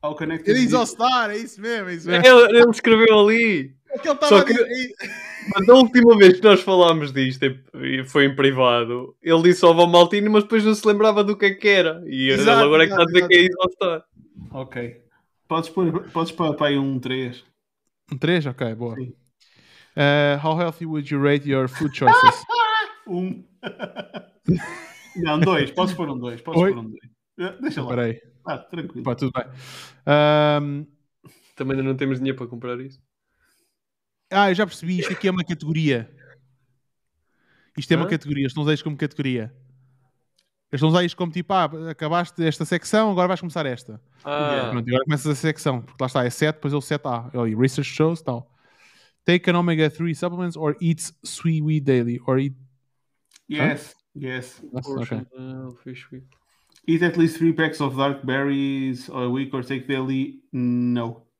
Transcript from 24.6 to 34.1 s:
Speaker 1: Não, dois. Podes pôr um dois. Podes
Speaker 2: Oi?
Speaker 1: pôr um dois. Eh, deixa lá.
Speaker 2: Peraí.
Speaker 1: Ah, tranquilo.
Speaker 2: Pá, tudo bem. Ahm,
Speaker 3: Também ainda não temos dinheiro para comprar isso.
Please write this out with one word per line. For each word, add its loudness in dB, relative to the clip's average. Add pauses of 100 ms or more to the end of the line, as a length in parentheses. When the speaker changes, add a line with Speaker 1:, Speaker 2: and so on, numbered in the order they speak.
Speaker 1:
Não, -2
dois. 0
Podes -2
pôr -8
um -8
dois. -12
Podes 0
Speaker 2:
Oi? 2
Speaker 1:
pôr -10
um -14
dois. -20 (360)
Eh, -10
deixa -8
lá. -8
Speaker 2:
Peraí. -4 (260)
Speaker 1:
Ah, -10
tranquilo. -14
Speaker 2:
Pá, -4
tudo -6
bem. -6 (600)
Ahm, 2 (720)
Speaker 3:
Também -6
ainda -4
não -2
temos -4
dinheiro -4
para -12
comprar -12
isso. -18 (1300)